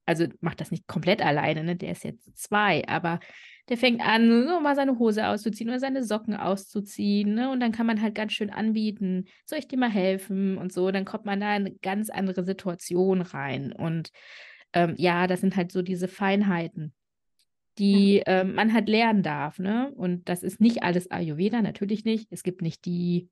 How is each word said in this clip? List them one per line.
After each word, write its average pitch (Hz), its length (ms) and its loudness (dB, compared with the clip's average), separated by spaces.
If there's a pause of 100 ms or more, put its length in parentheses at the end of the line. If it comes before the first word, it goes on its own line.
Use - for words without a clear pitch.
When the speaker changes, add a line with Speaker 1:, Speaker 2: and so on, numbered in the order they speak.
Speaker 1:
Also 165 180 2 (160)
macht 165 200 -4
das - 100 -8
nicht - 160 -8
komplett 185 360 0
alleine, 151 400 0
ne? 175 120 -2
Der 175 160 -6
ist - 120 -10
jetzt - 340 -14
zwei, 208 500 0
aber 170 320 -2 (500)
der 247 80 -2
fängt 240 240 2
an, 233 460 6
so 349 120 2
mal 294 160 2
seine 269 240 2
Hose 220 280 2
auszuziehen 214 420 -2
oder 254 100 -2
seine 269 240 -2
Socken 214 320 -4
auszuziehen, 202 1000 -2
ne? 254 140 0
Und 254 100 -2
dann 233 120 0
kann 226 140 -2
man 220 160 0
halt 214 140 -2
ganz 220 180 -4
schön 214 160 -4
anbieten, 208 760 -2 (200)
„Soll 311 140 -6
ich 302 80 -8
dir 262 100 -4
mal 247 120 2
helfen?“ 190 680 0
und 180 160 -6
so. 185 180 0
Dann 190 140 -2
kommt 214 200 -10
man 202 140 -2
da 208 160 -2
in 202 120 0
eine - 140 -10
ganz 208 280 -4
andere 185 340 -2
Situation 185 800 0
rein. 139 520 -6
Und, 165 360 -4 (640)
ähm, 175 240 2
ja, 175 300 2
das 180 140 0
sind 196 140 2
halt 175 160 0
so 185 100 -2
diese 180 260 -4
Feinheiten, 185 880 -2 (840)
die, 202 440 6
Speaker 2:
Ja. - 40 -
Speaker 1:
ähm, 185 280 2
man 220 180 2
halt 226 160 2
lernen 220 340 4
darf, 151 360 -4
ne? 233 360 -2
Und 180 340 -4
das 180 140 -4
ist 190 180 -2
nicht 233 220 4
alles 175 280 0
Ayurveda, 175 500 -2
natürlich 202 440 -4
nicht. 220 260 -2
Es - 120 -12
gibt 180 180 -4
nicht 165 240 -6
die 175 460 -2